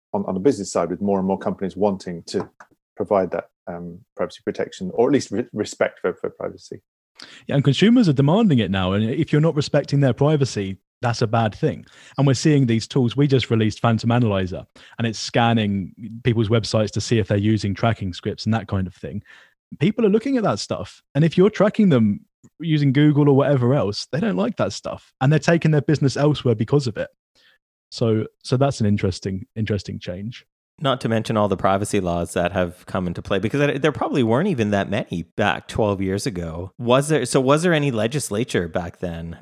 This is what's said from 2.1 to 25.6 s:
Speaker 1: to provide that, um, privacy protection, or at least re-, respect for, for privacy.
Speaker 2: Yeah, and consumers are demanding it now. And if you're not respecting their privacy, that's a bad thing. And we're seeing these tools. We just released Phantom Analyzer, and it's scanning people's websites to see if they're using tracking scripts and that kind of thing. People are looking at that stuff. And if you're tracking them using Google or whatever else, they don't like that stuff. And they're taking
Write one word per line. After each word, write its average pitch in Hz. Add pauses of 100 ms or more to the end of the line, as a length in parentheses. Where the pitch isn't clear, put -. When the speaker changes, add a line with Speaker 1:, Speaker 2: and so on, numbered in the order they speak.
Speaker 1:
to - (480)
provide 95
that, - (160)
um, 87 (180)
privacy -
protection, 101
or 120
at 147
least 123
re-, 104
respect -
for, 92
for -
privacy. - (680)
Speaker 2:
Yeah, 117
and 139
consumers 202
are 147
demanding 151
it 95
now. 95
And 107
if 135
you're 151
not 156
respecting 143
their 135
privacy, 135 (240)
that's 120
a 117
bad 113
thing. - (320)
And 139
we're 131
seeing 143
these 113
tools. 120
We 147
just 131
released 110
Phantom 117
Analyzer, 95 (320)
and 117
it's 110
scanning 107 (320)
people's 113
websites 110
to 117
see 117
if 104
they're 104
using 104
tracking 104
scripts -
and 107
that 101
kind 95
of 90
thing. - (560)
People 214
are 196
looking 254
at 226
that 127
stuff. - (120)
And 147
if 160
you're 190
tracking 202
them 110 (400)
using 147
Google 147
or 139
whatever 135
else, 104
they 151
don't 196
like 208
that 101
stuff. -
And 135
they're 156
taking 170